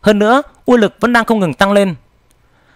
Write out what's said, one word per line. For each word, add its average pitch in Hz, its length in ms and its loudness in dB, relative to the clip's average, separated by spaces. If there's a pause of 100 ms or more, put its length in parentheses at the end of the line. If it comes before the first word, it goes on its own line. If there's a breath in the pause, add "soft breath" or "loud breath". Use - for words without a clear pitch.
hơn 208 180 2
nữa, 233 220 2 (240)
uy 247 120 2
lực 214 220 0
vẫn 240 140 -2
đang 226 120 0
không 220 140 -2
ngừng 170 140 -2
tăng 196 180 -2
lên. 196 240 0 (800)